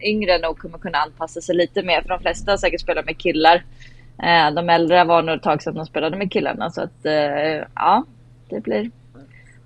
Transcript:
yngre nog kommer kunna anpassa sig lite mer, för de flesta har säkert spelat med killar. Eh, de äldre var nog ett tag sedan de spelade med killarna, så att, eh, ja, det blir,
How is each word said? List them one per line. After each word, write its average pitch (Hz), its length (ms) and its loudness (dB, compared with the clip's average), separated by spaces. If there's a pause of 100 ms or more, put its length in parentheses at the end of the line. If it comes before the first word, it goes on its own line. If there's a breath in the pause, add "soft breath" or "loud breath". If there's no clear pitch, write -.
yngre 208 380 0
nog 165 200 -4
kommer 165 200 -16
kunna 165 200 -4
anpassa 156 420 -6
sig 170 160 -2
lite 175 260 0
mer, 226 200 0
för - 60 -10
de 180 120 -4
flesta 175 300 -4
har 196 80 2
säkert 170 220 -2
spelat 156 260 -4
med 160 120 -8
killar. 165 460 4 (580 soft breath)
Eh, 165 320 4
de 170 160 0
äldre 170 340 6
var 170 180 4
nog 160 120 -2
ett 147 80 -6
tag 151 200 0
sedan 160 120 -8
de 156 120 -8
spelade 160 300 -4
med 196 160 -6
killarna, 139 380 -2
så 147 120 -8
att, - 240 -10
eh, 151 580 0 (100)
ja, 202 300 2 (440)
det 214 120 -8
blir, 220 300 -4 (760 soft breath)